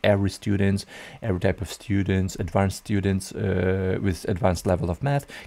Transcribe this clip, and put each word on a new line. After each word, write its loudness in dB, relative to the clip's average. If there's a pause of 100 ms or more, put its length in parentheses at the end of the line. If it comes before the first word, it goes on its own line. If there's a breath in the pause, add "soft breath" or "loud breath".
every 4
student, 0 (360 loud breath)
every -2
type 0
of -6
students, 0
advanced 0
students, -2
uh, 0
with 0
advanced 0
level 2
of -4
math 0 (220 loud breath)